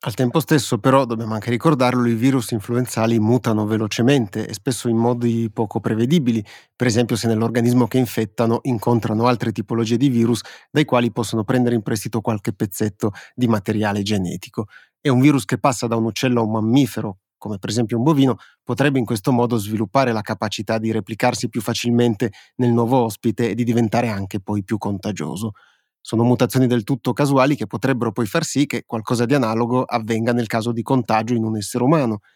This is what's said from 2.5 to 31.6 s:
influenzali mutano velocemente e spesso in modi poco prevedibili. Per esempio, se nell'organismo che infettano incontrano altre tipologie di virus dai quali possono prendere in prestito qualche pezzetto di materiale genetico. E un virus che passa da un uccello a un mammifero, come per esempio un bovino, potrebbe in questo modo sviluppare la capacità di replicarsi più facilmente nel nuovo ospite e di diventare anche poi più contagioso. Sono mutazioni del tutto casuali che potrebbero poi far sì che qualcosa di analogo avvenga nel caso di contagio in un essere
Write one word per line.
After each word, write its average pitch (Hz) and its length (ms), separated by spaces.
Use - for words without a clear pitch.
influenzali 117 680
mutano 110 460
velocemente 110 800
e - 60
spesso - 360
in 113 100
modi 117 520
poco 113 300
prevedibili. 117 640
Per 123 100
esempio, 120 300
se 117 100
nell'organismo 117 600
che 123 100
infettano 117 680
incontrano 117 600
altre 120 240
tipologie 113 460
di 135 140
virus 117 320
dai 151 140
quali 120 260
possono 113 340
prendere 120 300
in 113 60
prestito 110 400
qualche 110 320
pezzetto 107 600
di 120 140
materiale 104 540
genetico. 98 640
E 151 80
un 123 120
virus 139 260
che 127 100
passa 127 300
da 113 100
un 113 80
uccello 120 360
a 113 40
un 107 60
mammifero, 110 680
come 104 200
per - 120
esempio 117 260
un 117 60
bovino, 135 340
potrebbe 139 360
in 113 80
questo 120 260
modo 120 240
sviluppare 110 560
la 110 80
capacità 110 560
di 110 160
replicarsi 113 560
più 113 140
facilmente 120 680
nel 120 160
nuovo 117 320
ospite 113 440
e 98 60
di 120 100
diventare 117 460
anche 98 280
poi 104 260
più 110 120
contagioso. 98 760
Sono 113 160
mutazioni 123 440
del 120 180
tutto 127 300
casuali 139 420
che 107 100
potrebbero 117 460
poi 117 140
far 165 180
sì 139 220
che - 180
qualcosa 117 400
di 117 80
analogo 120 520
avvenga 113 500
nel 120 120
caso 113 240
di 113 120
contagio 110 500
in 113 120
un 110 120
essere 107 260